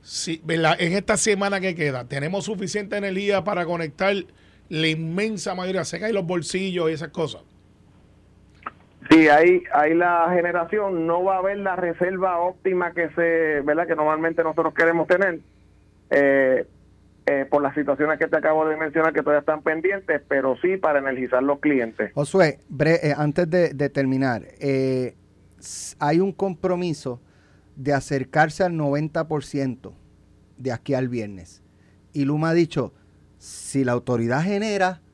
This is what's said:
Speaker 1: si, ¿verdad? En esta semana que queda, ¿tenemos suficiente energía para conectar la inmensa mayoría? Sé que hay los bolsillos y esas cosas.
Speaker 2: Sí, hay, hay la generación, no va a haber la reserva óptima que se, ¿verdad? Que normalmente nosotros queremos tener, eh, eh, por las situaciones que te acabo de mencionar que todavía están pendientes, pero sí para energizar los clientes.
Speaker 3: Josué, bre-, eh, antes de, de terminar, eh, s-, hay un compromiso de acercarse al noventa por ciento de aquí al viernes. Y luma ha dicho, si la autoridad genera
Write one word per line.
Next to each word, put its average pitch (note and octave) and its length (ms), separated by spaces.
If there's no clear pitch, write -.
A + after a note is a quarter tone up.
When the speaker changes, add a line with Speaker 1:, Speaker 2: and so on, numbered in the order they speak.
Speaker 1:
si, - 440
¿verdad? D#3+ 340
En F3 160
esta G3+ 240
semana G3 420
que F#3 140
queda, C#3+ 300
¿tenemos D3 420
suficiente G3+ 500
energía G3 480
para F3+ 220
conectar E3+ 480
la D#3+ 160
inmensa E3+ 680
mayoría? F#3 300
Sé - 140
que F#3+ 80
hay A3+ 80
los G3 100
bolsillos F3 640
y D#3+ 60
esas D#3 140
cosas. - 340
Speaker 2:
Sí, D#3+ 160
hay, E3+ 360
hay D3+ 220
la E3+ 400
generación, F3 720
no E3+ 180
va F#3+ 120
a - 20
haber F#3+ 200
la F#3+ 180
reserva F3+ 640
óptima F3+ 520
que E3+ 180
se, E3 520
¿verdad? D3+ 240
Que E3+ 100
normalmente D#3 480
nosotros D#3 300
queremos E3 340
tener, F3+ 320
eh, C#3 560
eh, C#3 260
por D3 120
las C#3 120
situaciones D3 440
que D#3+ 80
te D#3+ 100
acabo D#3 320
de D#3 80
mencionar D#3+ 380
que D#3 60
todavía D3 200
están D3+ 220
pendientes, E3 680
pero C3+ 320
sí F#3 160
para D#3 220
energizar B2+ 440
los C#3 160
clientes. A#2 540
Speaker 3:
Josué, D3+ 460
bre-, D#3 340
eh, D3 140
antes D3+ 320
de, E3+ 220
de C#3 180
terminar, C3 540
eh, C3 540
s-, - 420
hay D3+ 200
un F#3+ 120
compromiso F3 840
de C#3 180
acercarse D3 680
al F3 140
noventa D#3 500
por D#3 160
ciento C3 520
de B2+ 140
aquí A#2 200
al B2+ 160
viernes. G#2 540
Y C#3+ 140
luma D3+ 240
ha E3 40
dicho, D#3+ 380
si - 460
la B2 80
autoridad A#2+ 500
genera G3+ 580